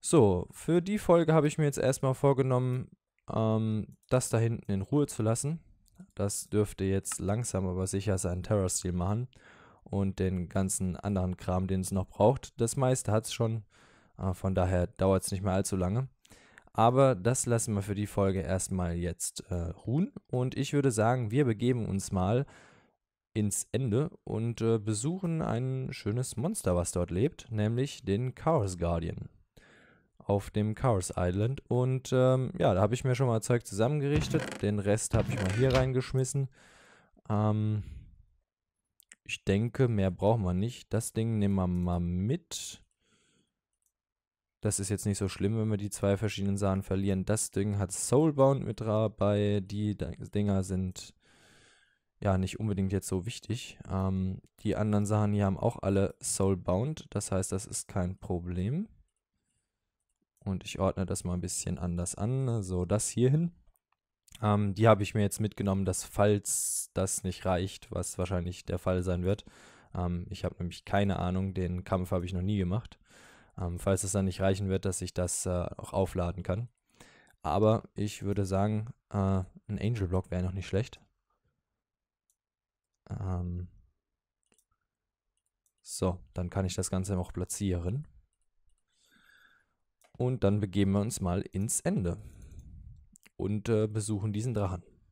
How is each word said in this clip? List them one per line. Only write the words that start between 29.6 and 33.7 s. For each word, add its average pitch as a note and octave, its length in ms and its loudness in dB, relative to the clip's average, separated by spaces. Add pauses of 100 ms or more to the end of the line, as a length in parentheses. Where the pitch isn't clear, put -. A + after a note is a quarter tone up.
auf G2+ 340 -2
dem G#2+ 220 0
Chaos G#2 420 0
Island. G2+ 540 0
Und, B2+ 440 0
ähm, C3 440 4
ja, A#2 160 4
da F2+ 80 4
habe G#2 120 4
ich B2 100 -4
mir B2+ 100 2
schon B2+ 140 2
mal A2+ 140 2
Zeug A#2+ 260 0
zusammengerichtet. C#3+ 960 0